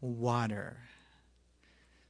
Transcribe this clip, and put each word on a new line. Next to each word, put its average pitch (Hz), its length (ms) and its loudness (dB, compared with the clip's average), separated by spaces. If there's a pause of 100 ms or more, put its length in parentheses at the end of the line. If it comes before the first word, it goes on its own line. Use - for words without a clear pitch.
water." 117 760 0 (1300)